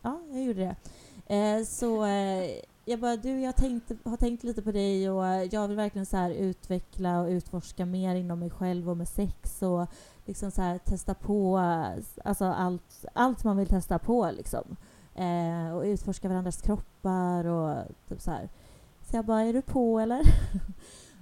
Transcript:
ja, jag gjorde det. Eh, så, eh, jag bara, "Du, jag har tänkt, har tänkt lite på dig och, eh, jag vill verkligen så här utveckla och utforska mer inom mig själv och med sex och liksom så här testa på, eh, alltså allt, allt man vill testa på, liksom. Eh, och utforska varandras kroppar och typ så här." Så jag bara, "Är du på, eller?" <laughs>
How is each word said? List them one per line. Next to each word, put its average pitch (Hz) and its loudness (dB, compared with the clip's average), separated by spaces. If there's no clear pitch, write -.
ja, 277 -6
jag 262 -6
gjorde 233 -2
det. - -2
Eh, 214 2
så, 220 -2
eh, 196 0
jag 226 -4
bara, 240 0
"Du, 262 -2
jag 262 -2
har 254 -2
tänkt, 247 2
har 233 -4
tänkt 240 0
lite 214 -4
på 208 -2
dig 196 0
och, 190 0
eh, 185 0
jag 202 -2
vill 208 -4
verkligen 202 -2
så 208 -2
här 180 2
utveckla 180 -2
och 175 0
utforska 180 -4
mer 185 -2
inom 175 -4
mig 170 -6
själv 180 -2
och 175 -2
med 170 -4
sex - -4
och 175 2
liksom 196 -8
så 190 0
här 180 0
testa 190 0
på, 190 2
eh, 165 0
alltså 202 0
allt, 180 -2
allt 247 2
man 208 2
vill 196 2
testa 175 2
på, 226 2
liksom. - -8
Eh, 170 -2
och 180 -2
utforska 196 -2
varandras 185 -2
kroppar 185 0
och 165 -2
typ - -10
så - -4
här." - -4
Så - 0
jag 226 0
bara, 220 2
"Är 226 2
du 262 2
på, 226 2
eller?" 240 0
<laughs> - 12